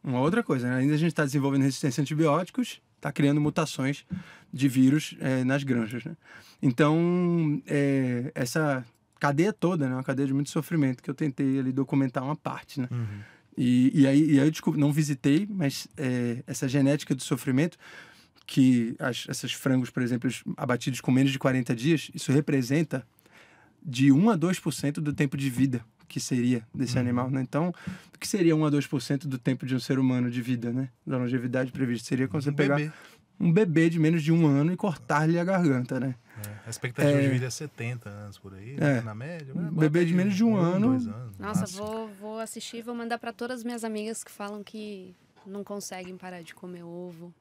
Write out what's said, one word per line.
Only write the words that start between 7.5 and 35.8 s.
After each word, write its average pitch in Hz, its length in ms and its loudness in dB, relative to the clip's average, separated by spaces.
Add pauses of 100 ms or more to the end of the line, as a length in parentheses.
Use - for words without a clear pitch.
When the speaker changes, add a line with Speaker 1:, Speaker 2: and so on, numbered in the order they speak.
Speaker 1:
é, 135 680 0
essa 135 500 -2 (340)
cadeia 151 340 2
toda, 165 340 0
né? 127 80 -2
Uma 131 80 -6
cadeia 139 240 -2
de 135 60 0
muito 139 160 -2
sofrimento 147 520 0
que - 80 -8
eu 143 60 -4
tentei 135 440 -2
ali 131 120 -2
documentar 135 520 0
uma 147 120 -2
parte, - 460 -8
né? 123 100 -4
Speaker 2:
Uhum. 120 140 -4 (520)
Speaker 1:
E, 127 340 4 (100)
e 135 60 10
aí, 143 280 6
e 135 40 8
aí, 151 120 6
desculpa, 156 260 -2
não 147 140 4
visitei, 147 580 2
mas, 170 380 -4 (100)
é, 123 480 -2
essa 135 220 -4
genética 139 480 2
do 131 80 -10
sofrimento, 135 540 0 (680)
que 127 540 4
as, 127 300 -4
essas 135 240 -6
frangos, 127 360 0
por 127 140 -4
exemplo, 123 240 -2
eles - 160 -6 (140)
abatidos 123 420 -2
com - 120 -4
menos 135 200 4
de 135 80 -6
quarenta 131 340 0
dias, 139 400 0
isso - 200 -4
representa 139 760 0 (720)
de 135 300 4
um 175 180 6
a 220 60 4
dois 170 240 0
por 156 140 -2
cento 147 260 -4
do 147 140 -4
tempo 143 240 0
de 139 120 -2
vida 123 320 0 (260)
que - 120 -8
seria 123 440 0 (100)
desse 123 220 -2
Speaker 2:
Uhum. 131 60 2
Speaker 1:
animal, 123 300 0
né? 135 100 -2
Então, 160 320 -2 (400)
o - 60 -20
que - 80 -10
seria 165 280 4
um 156 100 2
a 151 40 2
dois 143 160 2
por 143 160 -4
cento 143 260 -4
do 131 120 -4
tempo 131 260 -2
de 127 100 -2
um 123 40 0
ser 131 180 -2
humano 127 320 2
de 123 120 -4
vida, 120 300 -4
né? 131 180 -2 (180)
Da 139 100 -2
longevidade 127 540 -2
prevista? 120 380 -4
Seria 131 180 0
quando 151 140 -2
Speaker 2:
Um 131 40 -4
Speaker 1:
você 147 60 0
pegar 143 240 2
Speaker 2:
bebê. 151 160 -2 (480)
Speaker 1:
um 170 120 4
bebê 170 380 4
de 165 100 0
menos 160 220 4
de 156 100 2
um 165 140 6
ano 143 260 4
e 185 60 -4
cortar-lhe 160 600 0
a 175 40 0
garganta, 139 560 0